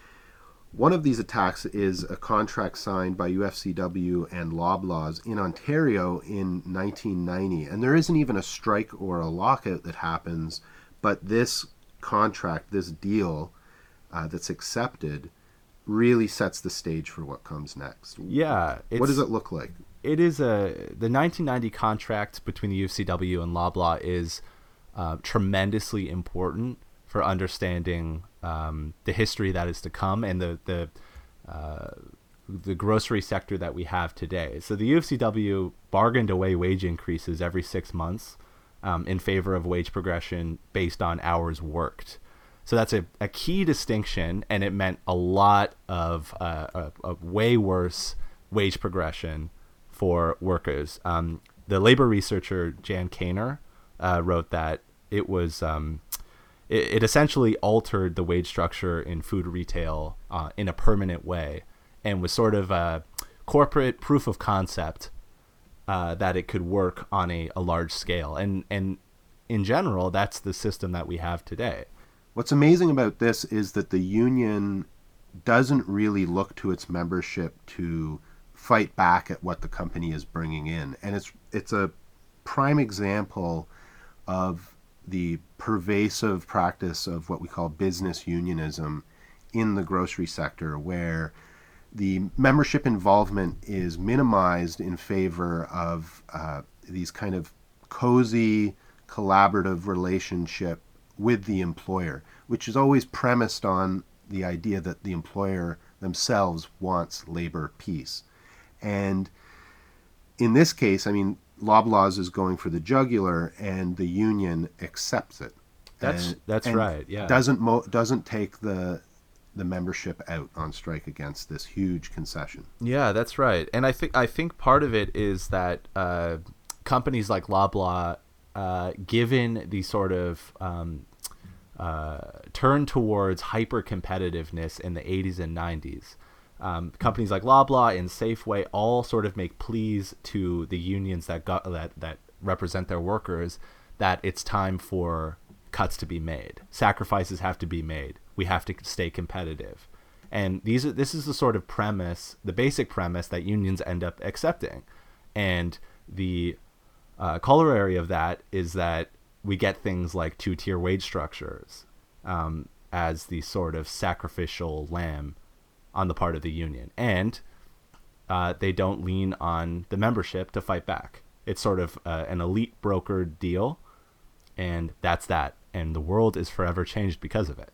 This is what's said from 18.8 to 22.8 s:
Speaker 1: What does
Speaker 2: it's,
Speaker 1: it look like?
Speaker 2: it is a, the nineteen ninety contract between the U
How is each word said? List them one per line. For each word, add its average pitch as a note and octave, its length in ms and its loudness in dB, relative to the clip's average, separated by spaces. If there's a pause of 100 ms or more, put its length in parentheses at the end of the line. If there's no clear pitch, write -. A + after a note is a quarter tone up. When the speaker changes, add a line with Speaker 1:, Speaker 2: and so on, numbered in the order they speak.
Speaker 1:
What A#2+ 180 2
does C#3 120 4
Speaker 2:
it's, C#3 100 2
Speaker 1:
it - 20 -2
look A2 220 -4
like? D#2 180 -8 (340)
Speaker 2:
it D3+ 140 0
is E3 200 4
a, G#2 360 2 (220)
the A2+ 120 0
nineteen D#3+ 360 2
ninety B2 240 0
contract G#2+ 760 -2
between G#2 260 -4
the F#2+ 60 0
U F#2+ 80 0